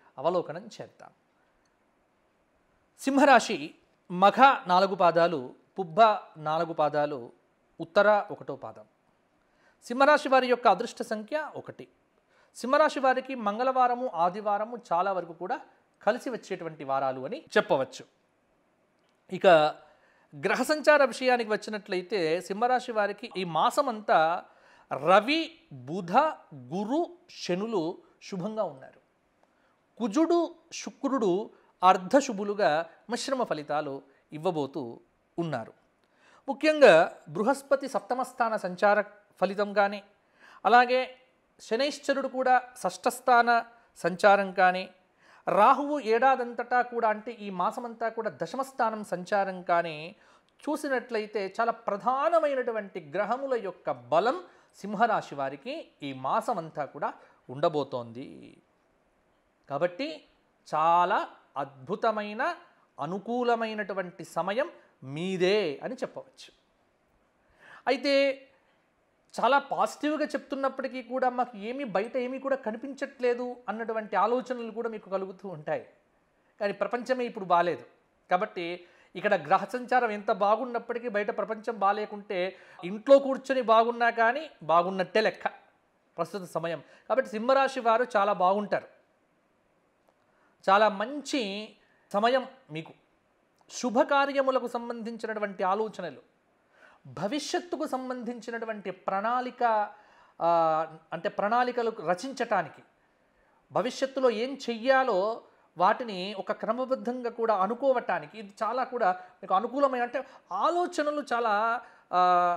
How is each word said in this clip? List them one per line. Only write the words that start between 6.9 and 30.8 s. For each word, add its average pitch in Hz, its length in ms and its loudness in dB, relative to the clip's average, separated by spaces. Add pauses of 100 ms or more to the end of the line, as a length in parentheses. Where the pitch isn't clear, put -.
ఉత్తర 202 520 4
ఒకటో 135 240 -10
పాదం. 110 300 -16 (1000)
సింహరాశి 277 460 4
వారి 254 180 6
యొక్క 240 200 4
అదృష్ట 277 340 2
సంఖ్య 226 540 -6
ఒకటి. 131 320 -16 (680)
సింహరాశి 294 440 2
వారికి 254 360 0
మంగళవారము, 247 800 0
ఆదివారము 202 640 -2 (160)
చాలా 185 200 2
వరకు 170 200 -6
కూడా 196 280 -8 (400)
కలిసి 233 280 0
వచ్చేటువంటి 170 540 -10
వారాలు 135 380 -2
అని 190 220 -10 (140)
చెప్పవచ్చు. 139 480 0 (1300)
ఇక 190 160 2 (880)
గ్రహ 196 280 0
సంచార 302 400 4
విషయానికి 240 480 0
వచ్చినట్లయితే, 185 880 -2
సింహరాశి 240 500 0
వారికి 208 460 -4
ఈ 190 60 -2
మాసమంతా 196 1000 2 (500)
రవి, 208 640 2 (140)
బుధ, 160 380 -10 (440)
గురు, 208 600 -4 (120)
శనులు 185 680 -4 (260)
శుభంగా 208 400 -6
ఉన్నారు. 139 360 -12 (1000)
కుజుడు, 320 580 0 (180)
శుక్రుడు 226 760 -2 (340)